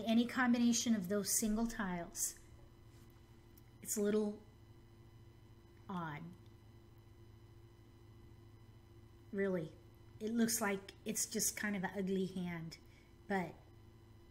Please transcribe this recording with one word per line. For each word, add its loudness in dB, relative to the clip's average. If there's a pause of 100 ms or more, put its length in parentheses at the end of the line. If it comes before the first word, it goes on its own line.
any 6
combination 4
of -2
those 0
single 2
tiles. -4 (1500)
It's -4
a 0
little 2 (1500)
odd. -6 (3000)
Really. 0 (480)
It -4
looks 4
like -2 (120)
it's -2
just 0
kind -2
of -2
an 0
ugly 2
hand, -6 (520)
but 0 (760)